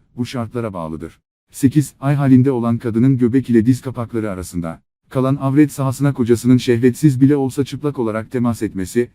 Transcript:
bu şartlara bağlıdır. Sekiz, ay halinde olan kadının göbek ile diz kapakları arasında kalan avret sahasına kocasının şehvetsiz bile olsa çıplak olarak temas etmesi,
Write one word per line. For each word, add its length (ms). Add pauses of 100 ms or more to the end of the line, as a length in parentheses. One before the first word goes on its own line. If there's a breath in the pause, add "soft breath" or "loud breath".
(180)
bu 80
şartlara 480
bağlıdır. 460 (320)
Sekiz, 480
ay 160
halinde 360
olan 260
kadının 400
göbek 320
ile 160
diz 160
kapakları 500
arasında 500 (280)
kalan 260
avret 360
sahasına 420
kocasının 440
şehvetsiz 640
bile 140
olsa 300
çıplak 340
olarak 320
temas 300
etmesi, 540